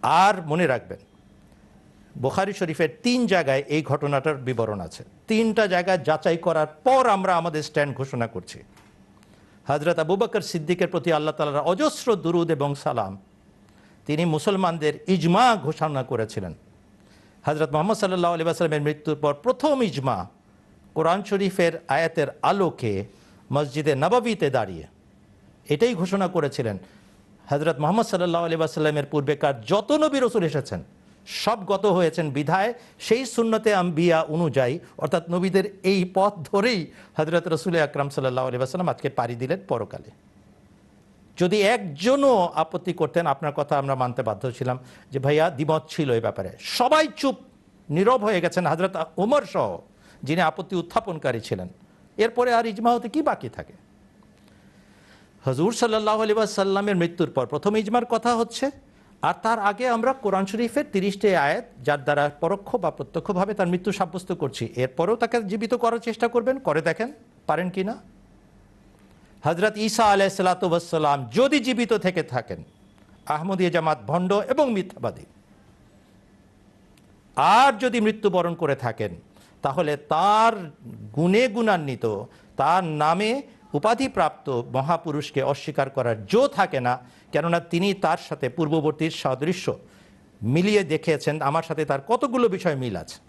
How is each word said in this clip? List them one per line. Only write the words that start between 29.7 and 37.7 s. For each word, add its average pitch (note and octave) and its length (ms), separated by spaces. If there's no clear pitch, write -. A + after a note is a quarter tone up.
নবী D4+ 280
রসুল A3+ 240
এসেছেন, C3+ 380
সব G#3 400
গত G3 200
হয়েছেন E3+ 440
বিধায় E3+ 440
সেই B3 280
সুন্নতে A3 480
আম্বিয়া E3+ 480
অনুযায়ী, D3 560
অর্থাৎ E3+ 320
নবীদের F#3 520
এই F#3 320
পথ G3+ 180
ধরেই G3+ 340
হযরত E3 320
রাসূল E3 280